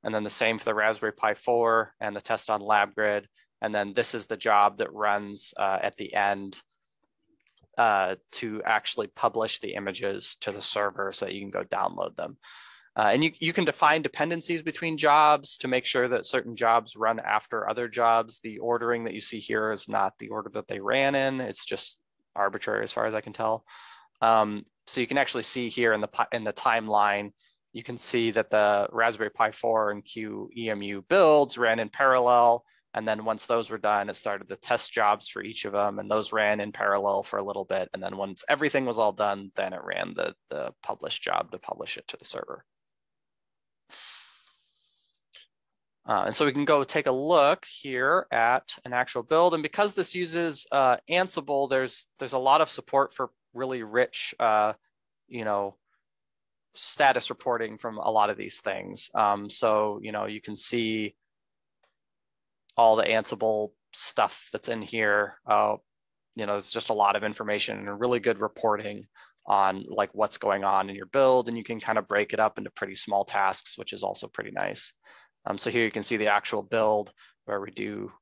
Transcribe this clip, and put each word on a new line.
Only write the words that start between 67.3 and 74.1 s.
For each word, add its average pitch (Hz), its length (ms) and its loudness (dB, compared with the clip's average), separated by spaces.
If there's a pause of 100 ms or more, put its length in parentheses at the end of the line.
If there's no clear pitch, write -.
and 101 220 -10
really 120 200 0
good 107 200 0
reporting 104 640 -2 (400)
on, 98 420 2
like, 104 260 0
what's 104 260 0
going 98 240 0
on 98 260 2
in 98 60 -10
your 98 120 -12
build, 131 400 4
and 117 100 -4
you 107 60 -8
can 113 160 -8
kind 110 200 0
of 101 80 -6
break 104 260 0
it 107 60 -2
up 107 180 2
into 101 140 -10
pretty 98 240 -8
small 101 280 0
tasks, - 540 -2
which - 160 -10
is - 80 -10
also - 260 -6